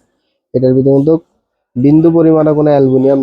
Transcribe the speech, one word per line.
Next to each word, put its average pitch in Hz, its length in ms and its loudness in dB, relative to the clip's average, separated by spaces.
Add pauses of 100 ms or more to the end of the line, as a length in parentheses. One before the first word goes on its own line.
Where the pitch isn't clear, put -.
(540)
এটার 127 200 0
ভিতরে 135 220 0
কিন্তু 147 180 0 (640)
বিন্দু 147 400 2
পরিমাণে 160 420 0
কোনো 151 160 -2
অ্যালুমিনিয়াম 135 480 0